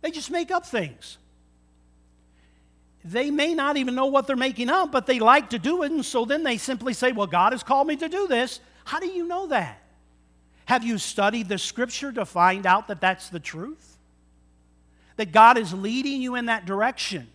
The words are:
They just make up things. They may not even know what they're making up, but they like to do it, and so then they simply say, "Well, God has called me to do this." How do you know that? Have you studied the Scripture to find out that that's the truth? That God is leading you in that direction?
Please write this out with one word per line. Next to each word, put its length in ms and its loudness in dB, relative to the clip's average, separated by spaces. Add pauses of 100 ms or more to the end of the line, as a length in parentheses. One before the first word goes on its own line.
They 100 -4
just 180 -10
make 220 -4
up 120 -2
things. 540 -8 (1900)
They 260 -2
may 240 0
not 220 0
even 180 -2
know 120 2
what 200 2
they're 80 0
making 340 0
up, 220 2
but 160 0
they 140 2
like 300 6
to 100 -4
do 240 0
it, 80 -2
and 120 -2
so 200 -2
then 180 -2
they 140 0
simply 360 -4
say, 200 0
"Well, 160 -2
God 240 4
has 100 -6
called 240 2
me 100 -2
to 120 -6
do 180 -4
this." 320 -2 (260)
How 140 -6
do 80 -6
you 220 -6
know 180 -6
that? 340 -4 (840)
Have 180 0
you 160 -4
studied 500 -2
the 100 -4
Scripture 520 -6
to 140 -6
find 420 2
out 220 2
that 120 -8
that's 280 -2
the 100 -12
truth? 580 -14 (1200)
That 120 -4
God 260 10
is 160 -4
leading 480 -4
you 140 -4
in 120 -4
that 200 -2
direction? 680 -4